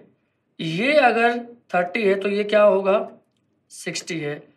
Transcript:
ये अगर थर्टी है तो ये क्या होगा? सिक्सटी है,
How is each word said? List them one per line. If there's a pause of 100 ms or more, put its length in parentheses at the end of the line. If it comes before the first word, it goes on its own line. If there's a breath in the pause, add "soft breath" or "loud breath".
(600)
ये
अगर (360)
थर्टी
है
तो
ये
क्या
होगा? (600)
सिक्सटी
है, (160)